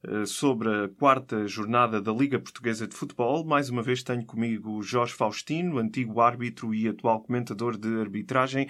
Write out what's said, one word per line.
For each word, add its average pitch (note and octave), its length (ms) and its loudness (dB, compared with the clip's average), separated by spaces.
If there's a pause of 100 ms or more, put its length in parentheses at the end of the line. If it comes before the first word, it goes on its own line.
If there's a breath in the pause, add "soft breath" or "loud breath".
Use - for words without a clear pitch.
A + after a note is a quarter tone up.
eh, G2+ 220 -2
sobre A2+ 420 0
a G#2 220 0
quarta B2+ 560 2
jornada A2 560 0
da G#2+ 100 -2
Liga B2+ 280 2
Portuguesa A2+ 480 -4
de - 80 -14
Futebol. C#3 500 -2
Mais C#3+ 240 2
uma A#2+ 140 -2
vez B2 180 0
tenho A#2+ 240 -4
comigo A2 500 -2
o G#2+ 60 -4
Jorge A#2+ 320 0
Faustino, D3+ 640 -2
antigo A2+ 420 -2
árbitro A#2 540 2
e A2 140 2
atual A2+ 340 2
comentador A#2 560 -2
de A2 220 -2
arbitragem, B2+ 720 -2